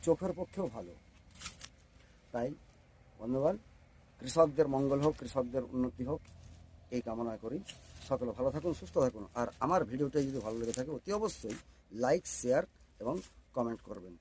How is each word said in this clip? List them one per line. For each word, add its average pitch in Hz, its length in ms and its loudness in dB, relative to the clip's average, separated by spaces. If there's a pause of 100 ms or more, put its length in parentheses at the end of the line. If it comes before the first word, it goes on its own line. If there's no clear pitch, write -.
চোখের 175 320 2
পক্ষেও 180 320 -4
ভালো। 95 280 -10 (1400)
তাই 123 220 -2 (640)
বন্ধুগণ, 135 400 0 (640)
কৃষকদের 147 480 6
মঙ্গল 139 340 4
হোক, 151 180 4
কৃষকদের 123 440 -2
উন্নতি 127 400 -2
হোক, 143 180 -2 (720)
এই 123 100 0
কামনা 113 360 -4
করি। 117 220 -6 (500)
সকলে 123 220 0
ভালো 127 200 0
থাকুন, 151 220 -2
সুস্থ - 240 -2
থাকুন। 120 380 2
আর 120 120 0 (120)
আমার 156 260 4
ভিডিওটা 135 360 0
যদি 135 180 -2
ভালো 110 200 -4
লেগে 117 120 0
থাকে, 127 200 -2
অতি 180 220 -4
অবশ্যই 208 420 -2 (360)
লাইক, 123 360 2
শেয়ার 127 360 2 (360)
এবং 123 200 -2 (340)
কমেন্ট 117 280 0
করবেন। 92 400 -14